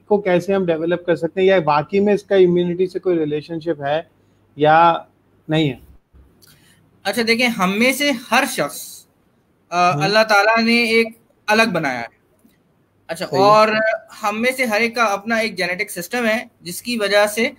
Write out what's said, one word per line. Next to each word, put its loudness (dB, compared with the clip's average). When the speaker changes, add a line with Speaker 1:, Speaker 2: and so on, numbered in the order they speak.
Speaker 1:
को 2
कैसे 0
हम 0
develop -2
कर 0
सकते -6
हैं, 4
या 4
वाकई 0
में 2
इसका -2
immunity 2
से -10
कोई -2
relationship -6
है -4
या 4
नहीं 0
है? -6
Speaker 2:
अच्छा, -2
देखिए, 0
हम -2
में 0
से -2
हर -2
शख्स, -8
अ, 2
Speaker 1:
हम्म। -2
Speaker 2:
अल्लाह 2
ताला 4
ने 0
एक 0
अलग 2
बनाया -4
है। -12
अच्छा, -8
Speaker 1:
सही। -2
Speaker 2:
और 4
हम -4
में -2
से -2
हर 0
एक -4
का 2
अपना -2
एक -4
genetic -6
system -6
है, -2
जिसकी -8
वजह 2
से -4